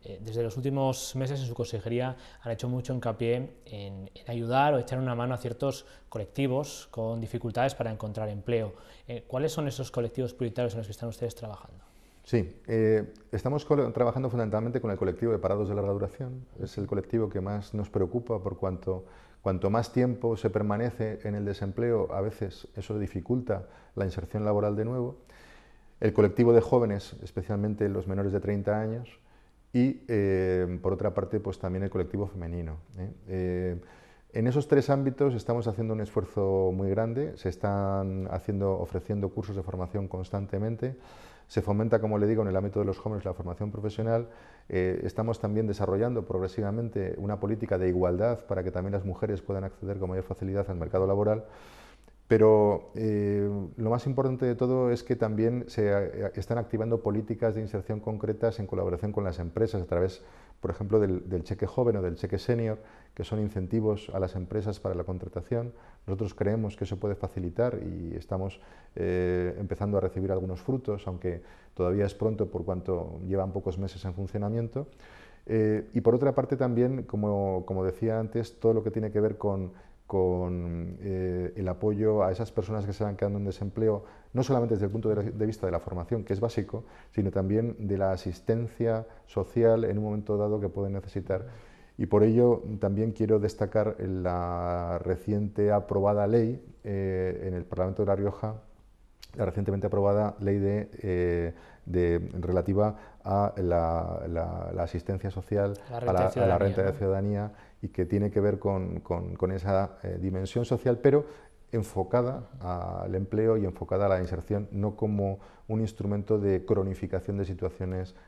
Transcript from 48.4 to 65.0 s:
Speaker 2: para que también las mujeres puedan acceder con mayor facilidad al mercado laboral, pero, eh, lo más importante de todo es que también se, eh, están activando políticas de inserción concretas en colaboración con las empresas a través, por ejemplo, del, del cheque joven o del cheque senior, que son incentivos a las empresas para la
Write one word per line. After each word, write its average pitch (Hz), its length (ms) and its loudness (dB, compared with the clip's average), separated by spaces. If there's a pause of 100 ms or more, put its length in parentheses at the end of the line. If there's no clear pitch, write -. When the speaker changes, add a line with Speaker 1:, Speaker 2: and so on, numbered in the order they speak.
Speaker 2:
para 92 160 -2
que 90 80 -2
también 90 220 -4
las 95 120 -2
mujeres 98 360 -2
puedan 98 240 -4
acceder 95 340 -6
con 92 120 -4
mayor 92 140 -2
facilidad 95 460 -4
al 92 60 -4
mercado 95 320 2
laboral, 104 360 2 (840)
pero, 107 640 8
eh, 104 560 0 (260)
lo 110 140 0
más 120 160 0
importante 131 400 0
de 123 80 2
todo 127 380 2
es 120 100 -2
que 120 140 0
también 113 500 2
se, 104 240 2
eh, 98 460 0
están 113 220 -2
activando 113 440 0
políticas 107 540 0
de 110 40 -4
inserción 107 380 -4
concretas 107 640 -2
en 98 80 -6
colaboración 92 420 -2
con 104 140 -2
las 87 160 -4
empresas 95 420 0
a 87 40 -6
través, 90 360 0 (380)
por 90 100 -4
ejemplo, 104 300 2
del, 92 280 2
del 90 140 -2
cheque 101 240 -4
joven 117 300 2
o 98 60 -2
del 90 120 -2
cheque 98 240 -4
senior, 113 400 0 (360)
que - 100 -6
son 107 160 -2
incentivos 104 760 0
a 98 60 0
las 92 160 -2
empresas 101 420 -4
para 95 160 -4
la 87 80 -4